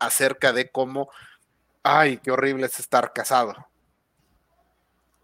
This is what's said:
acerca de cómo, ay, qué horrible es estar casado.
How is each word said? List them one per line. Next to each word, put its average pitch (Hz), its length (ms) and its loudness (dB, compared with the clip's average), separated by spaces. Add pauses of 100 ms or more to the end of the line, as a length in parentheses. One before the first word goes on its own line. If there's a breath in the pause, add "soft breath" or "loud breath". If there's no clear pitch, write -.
acerca 135 520 0
de 127 180 -2
cómo, 131 380 -6 (760 soft breath)
ay, 139 340 2
qué 131 140 -4
horrible 131 340 0
es - 140 -10
estar 117 320 0
casado. 117 420 -2 (1700)